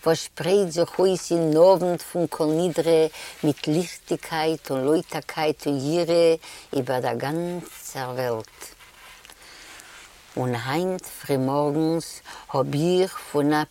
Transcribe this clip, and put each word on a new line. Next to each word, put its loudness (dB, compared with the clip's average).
was 2
spreit 0
sich 0
aus 2
in 2
Norden 6
von -4
Kolnidre 2
mit 0
Lichtigkeit -4
und -2
Läuterkeit -2
und 0
Jiere 2
über -2
der -2
ganzen -6
Welt. -4
Und -2
heint -2
frühmorgens -2
hab -2
ich 2
von -2
einer 2